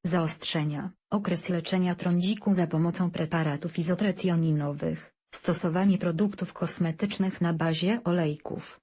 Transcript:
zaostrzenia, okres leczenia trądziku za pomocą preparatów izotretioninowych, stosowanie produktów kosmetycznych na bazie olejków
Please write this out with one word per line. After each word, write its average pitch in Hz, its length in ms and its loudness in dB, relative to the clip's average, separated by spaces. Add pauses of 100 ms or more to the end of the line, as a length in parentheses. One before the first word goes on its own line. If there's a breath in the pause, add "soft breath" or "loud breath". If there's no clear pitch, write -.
zaostrzenia, 160 880 -2 (200)
okres 190 380 -2
leczenia 180 460 0
trądziku 185 600 2
za 175 120 4
pomocą 170 440 2
preparatów 160 680 -2
izotretioninowych, 165 1300 0 (220)
stosowanie 180 640 2
produktów 180 540 0
kosmetycznych 185 880 -2
na 175 120 2
bazie 165 520 0
olejków 165 800 -2